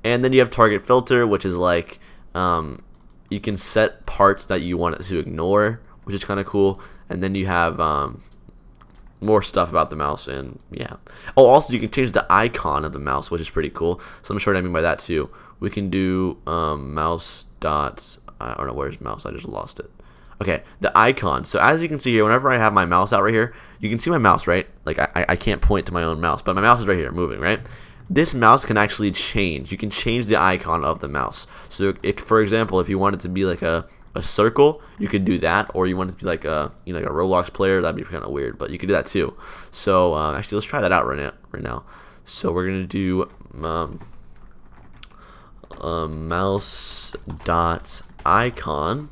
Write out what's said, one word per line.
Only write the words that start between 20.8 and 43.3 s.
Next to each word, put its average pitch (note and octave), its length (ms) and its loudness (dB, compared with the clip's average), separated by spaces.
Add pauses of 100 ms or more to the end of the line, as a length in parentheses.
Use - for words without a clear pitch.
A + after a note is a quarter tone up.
the - 160 0
icon. G#2 480 2
So - 120 -4
as C#3+ 240 4
you E3+ 60 -4
can D3+ 120 -6
see C3 120 -2
here, A2 140 6
whenever B2+ 240 2
I B2+ 80 2
have A2 160 4
my F#2 120 4
mouse F2+ 280 2
out G2 100 4
right A2 100 2
here, A2+ 200 0 (260)
you A2 100 -4
can A2+ 100 -2
see D#3 100 -4
my E3+ 80 2
mouse, G#2+ 280 4
right? F2 220 0 (160)
Like, - 160 -4
I, D2 160 2
I, F2 140 0
I F2+ 80 2
can't - 240 -2
point F#2+ 240 4
to - 80 -8
my F2 100 -2
own D#2+ 160 -2
mouse, D#2+ 220 -2
but - 140 -2
my F#2+ 60 0
mouse A#2 200 6
is G#2 60 -2
right F#2+ 100 2
here, D2 140 -4
moving, D#2+ 280 -4
right? F2 220 0 (480)
This D#3+ 240 2
mouse A#2 320 6
can A2+ 100 0
actually G#2 360 2
change. F2 600 -4
You F#2+ 60 -8
can G#2+ 120 -6
change A#2 360 -2
the G#2+ 100 2
icon E2+ 480 0
of D#2 160 -2
the D2 80 -8
mouse. C#2 400 -6 (220)
So, G2 240 0 (100)
it, G2 160 -2
for A2 220 4
example, G2+ 400 2
if F2 80 -2
you F#2+ 100 0
want G2 160 2
it F2 60 -10
to F2+ 80 -8
be, F#2+ 160 0
like, F2 160 -2
a, E2+ 240 0 (300)
a - 80 -4
circle, C#3+ 580 4 (180)
you G3+ 80 -4
could G2 160 0
do F2+ 140 2
that, E2+ 360 0
or F#2 140 0
you F#2 80 0
want F#2 140 -4
it F2+ 40 -12
to - 120 -14
be, - 0 -
like, E2+ 180 -2
a, D2+ 300 -2 (100)
you F2+ 100 -10
know, E2+ 60 -6
like, - 80 -4
a C#2+ 60 -4
Roblox F2+ 400 0
player, F#2+ 280 2
that'd E2 140 -2
be - 80 -8
kinda - 260 -10
weird, C#2 280 -6
but - 120 -8
you E2+ 80 -8
could F2+ 100 -6
do G2 60 4
that D#2+ 120 2
too. D#2 300 -2 (360)
So, F2+ 420 2
uh, D2+ 220 0
actually, G2+ 220 -4
let's G#2 100 -4
try C#3+ 140 -2
that F#2 100 2
out E2 160 4
right C#2 120 -4
now, C#2+ 140 -6 (180)
right - 120 -12
now. A#1+ 200 -8 (420)
So - 260 -4
we're F2+ 140 -2
gonna F#2+ 200 -4
do, F#2 440 -2 (320)